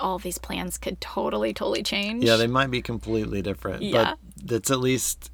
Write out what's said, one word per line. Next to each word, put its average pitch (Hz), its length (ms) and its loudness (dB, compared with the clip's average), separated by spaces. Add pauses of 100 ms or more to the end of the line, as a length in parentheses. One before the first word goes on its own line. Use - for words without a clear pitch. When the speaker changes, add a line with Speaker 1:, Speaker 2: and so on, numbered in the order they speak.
Speaker 1:
all 185 160 0
of 175 60 -8
these 180 160 -4
plans 180 380 -6
could 190 220 -6
totally, 214 540 -2
totally 214 300 -2
change. 208 420 0
Speaker 2:
Yeah, 113 100 8
they 113 120 4
might 131 220 2
be 123 120 0
completely 110 600 -2
different. 95 420 -4
Speaker 1:
Yeah. 117 320 4
Speaker 2:
But - 20 -20 (300)
that's 117 240 0
at 131 80 4
least 127 540 0